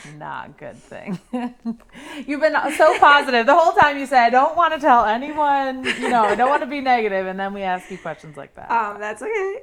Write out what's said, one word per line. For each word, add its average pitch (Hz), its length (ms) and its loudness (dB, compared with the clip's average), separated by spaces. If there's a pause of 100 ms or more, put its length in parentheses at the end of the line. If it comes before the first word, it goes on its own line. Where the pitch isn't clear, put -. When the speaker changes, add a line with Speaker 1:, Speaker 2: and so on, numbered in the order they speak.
(180)
Speaker 1:
not 151 400 -14
good 147 180 -18
thing? - 420 -14 (140)
<laughs> 247 220 -8 (720)
You've 285 140 -6
been 294 160 0 (200)
so 349 220 4
positive 269 480 4
the 277 100 6
whole 339 160 4
time. 302 260 4
You 277 80 -6
say, 269 120 2
"I 233 120 4
don't 277 260 2
wanna 320 240 2
tell 247 240 4
anyone, 269 800 -2
you 247 260 -4
know, 233 140 2
I 208 100 0
don't 247 160 0
wanna 294 160 0
be 285 140 -8
negative," 220 460 -2
and 185 120 -8
then 196 160 -8
we 202 80 -10
ask 185 280 -4
you 185 80 -12
questions 156 380 -14
like 139 200 -18
that. - 140 -14
Speaker 2:
Um, 208 300 -4
that's 214 220 -10
okay. 403 400 -6